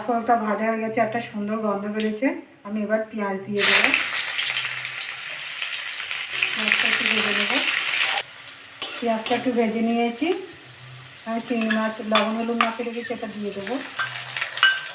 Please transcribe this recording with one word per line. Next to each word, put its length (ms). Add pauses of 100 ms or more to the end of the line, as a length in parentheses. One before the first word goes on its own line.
ফোড়নটা 300 (100)
ভাজা 240
হয়ে 140
গেছে, 220
একটা 140 (100)
সুন্দর 360
গন্ধ 180 (120)
বেরোচ্ছে। 320 (400)
আমি 180
এবার 240
পেঁয়াজ 280 (100)
দিয়ে 220
দেবো, 200 (2750)
পেঁয়াজটা 380
একটু 200
ভেজে 280
নেবো। 180 (1400)
পেঁয়াজটা 400
একটু 200
ভেজে 320
নিয়েছি, 380 (1000)
আমি 200
চিংড়ি 300
মাছ 160 (180)
লবণ 260
হলুদ 260
মাখিয়ে 240
রেখেছি, 300
এটা 180
দিয়ে 220
দেবো, 160 (1200)